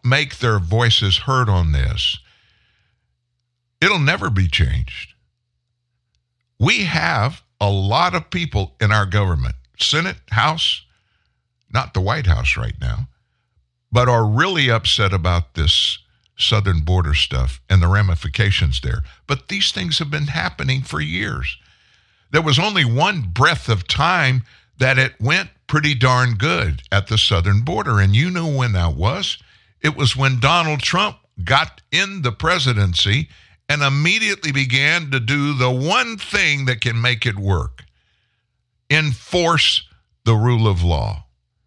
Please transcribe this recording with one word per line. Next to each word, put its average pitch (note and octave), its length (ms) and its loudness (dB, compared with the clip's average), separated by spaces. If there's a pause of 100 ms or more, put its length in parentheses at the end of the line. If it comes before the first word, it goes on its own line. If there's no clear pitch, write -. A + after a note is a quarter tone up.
make C3+ 360 0
their A2 200 2
voices G2+ 600 2
heard B2+ 320 0
on F2 220 2
this, B1+ 460 0 (1600)
it'll G3 180 2
never D#3+ 320 0
be F#2+ 180 2
changed. - 640 -2 (1400)
We G3+ 260 2
have D#3 580 -2 (180)
a G2+ 100 2
lot A#2 440 0
of E3 160 -6
people D#3 500 -4
in G#2 100 2
our G#2+ 160 2
government, F2 500 0 (220)
Senate, F3 380 -2 (140)
House, D3+ 560 -2 (840)
not - 220 -2
the F#2 80 -2
White A#2+ 260 -2
House C2+ 300 2
right - 240 -8
now, A#1+ 280 -6 (840)
but B2 160 4
are A#2 180 4
really C#3 440 2
upset G#2+ 420 0
about F2 420 -2
this - 440 0 (380)
southern G2 440 0
border D#2+ 340 2
stuff C2 540 -2
and F#2 140 4
the E2+ 60 4
ramifications F#2+ 920 2
there. - 220 -4 (240)
But C#3 220 -6
these G3 240 -2
things F3+ 260 -4
have D3+ 120 -6
been D3+ 180 -4
happening C#3+ 540 -4
for D3+ 180 -8
years. F#2 580 -6 (720)
There D#3 120 2
was D3 160 2
only F#3 260 0
one D3 380 0
breath A#2 460 0
of F#2+ 200 -2
time C#3 540 0 (360)
that C3 200 2
it C3 220 0
went E3 300 0 (160)
pretty D3+ 280 0
darn B2 400 2
good A#2 480 -2 (100)
at G2 160 0
the A2 100 0
southern G2 440 2
border, D3 360 0
and G2 160 4
you D#3+ 160 2
know E3+ 160 -2
when B2+ 260 0
that E2+ 220 0
was. B2 420 -4 (440)
It D#3 160 -2
was C3 200 -2
when C3+ 220 0
Donald D3+ 420 0
Trump G3 380 -2 (240)
got C3+ 480 0
in F#3+ 320 -4
the B2 100 -2
presidency B2 960 0 (400)
and D3 140 -2
immediately E3 720 -2
began C#3 580 0
to C3+ 100 -2
do C#3+ 320 0
the B2+ 180 0
one G#3 460 -2
thing D#3 500 -2
that B2 140 -2
can A#2 220 -2
make A#2+ 240 -2
it G#2+ 100 -2
work: F#2 480 -2 (1040)
enforce D#3 920 0 (420)
the A2+ 120 4
rule A2 320 2
of F2 160 0
law. C#2+ 400 -2 (420)